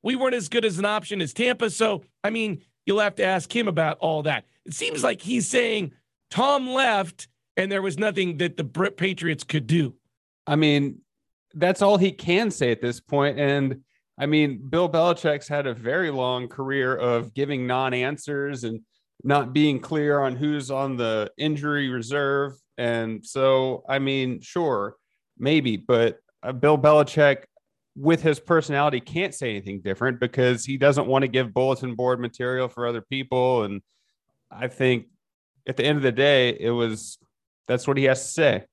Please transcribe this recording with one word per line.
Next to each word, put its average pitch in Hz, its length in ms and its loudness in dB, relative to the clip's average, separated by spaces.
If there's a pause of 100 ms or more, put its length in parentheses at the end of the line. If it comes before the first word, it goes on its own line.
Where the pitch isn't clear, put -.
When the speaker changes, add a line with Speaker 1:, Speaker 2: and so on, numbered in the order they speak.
Speaker 1:
we 247 140 -2
weren't 254 180 0
as 208 160 -4
good 233 160 0
as 180 140 -2
an 196 60 -2
option 208 360 -2
as 151 120 -6
Tampa. 240 360 -2
So, 208 320 -2 (220)
I 208 80 0
mean, 220 320 -4 (240)
you'll 196 140 2
have 202 140 0
to 202 80 0
ask 185 320 0
him 233 120 0
about 160 320 0
all 156 240 0
that." 139 220 -2 (200)
It 156 80 -12
seems 466 300 -6
like - 180 0
he's 220 260 -2
saying 226 440 0 (400)
Tom 262 360 2
left 226 600 0 (300)
and 196 140 -2
there 196 120 -2
was 175 140 -4
nothing 185 400 -2
that 175 200 -2
the 165 80 -4
Br-, 170 240 -2
Patriots 170 560 -4
could 147 220 -4
do. 151 260 2 (540)
Speaker 2:
I 151 100 2
mean, 147 420 2 (540)
that's 180 280 0
all 202 160 6
he 185 140 4
can 196 400 0
say 123 200 0
at 110 100 -2
this 120 180 -4
point. 143 400 0
And 139 420 0 (360)
I 143 80 -4
mean, 143 420 0
Bill 165 220 0
Belichick's 165 580 0
had 147 200 -2
a 123 60 -4
very 135 360 -2
long 127 400 -2
career 135 460 -2
of 117 380 -2
giving 139 340 -4
non-answers 131 1000 -4
and 113 160 -8 (420)
not 135 300 0
being 147 260 2
clear 147 400 0
on 131 160 0
who's 143 360 -4
on 135 260 -2
the 110 400 -2
injury 147 520 -2
reserve. 139 640 -2 (240)
And 113 480 -4
so, 131 640 2
I 135 120 0
mean, 135 420 -2
sure, 123 540 -2 (420)
maybe, 131 400 0
but, 117 400 2 (260)
uh, 127 80 -6
Bill 143 260 4
Belichick, 147 680 4 (520)
with 151 260 2
his 156 200 2
personality, 147 580 2
can't 170 340 -4
say 127 180 -6
anything 98 280 -8
different 120 400 -2
because 123 460 2
he 135 120 -6
doesn't 139 300 4
want 135 160 4
to 127 60 -2
give 120 240 0
bulletin 127 420 0
board 123 240 0
material 123 480 -4
for 120 180 -6
other 120 160 -2
people. 127 600 0
And 101 180 -6 (720)
I 123 160 -8
think 123 380 0 (600)
at 131 120 -6
the 123 80 0
end 147 100 2
of 139 80 -2
the 127 80 4
day, 131 380 4
it 117 220 -2
was, 117 460 -4 (500)
that's 123 200 -2
what 139 100 2
he 135 60 2
has 131 180 4
to - 100 -10
say. 127 420 2